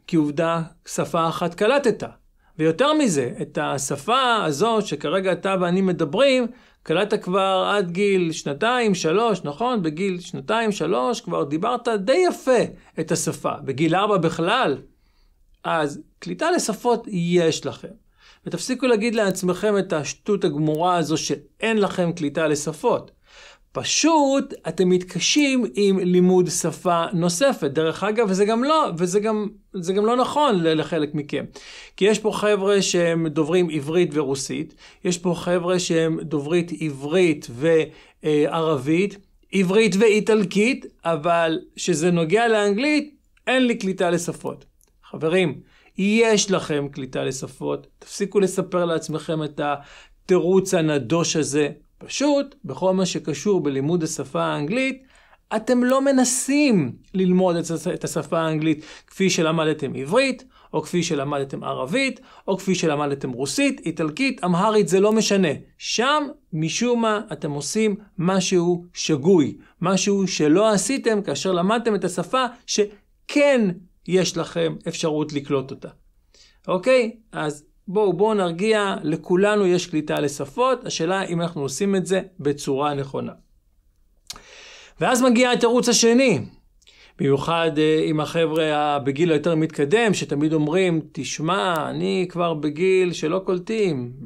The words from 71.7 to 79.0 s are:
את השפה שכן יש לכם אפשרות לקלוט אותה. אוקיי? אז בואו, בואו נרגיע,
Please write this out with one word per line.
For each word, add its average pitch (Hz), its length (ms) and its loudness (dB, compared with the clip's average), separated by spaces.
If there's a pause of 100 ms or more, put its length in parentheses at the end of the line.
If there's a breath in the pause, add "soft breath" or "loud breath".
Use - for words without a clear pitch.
את 190 100 -2
השפה 185 400 -2 (220 loud breath)
שכן 240 1040 0 (380)
יש 175 280 0
לכם 160 380 -2 (140)
אפשרות 151 440 -2
לקלוט 139 380 0
אותה. - 180 -14 (800 soft breath)
אוקיי? 226 480 2 (160)
אז 151 320 -6 (240)
בואו, 196 240 2
בואו 208 220 2
נרגיע, 196 680 0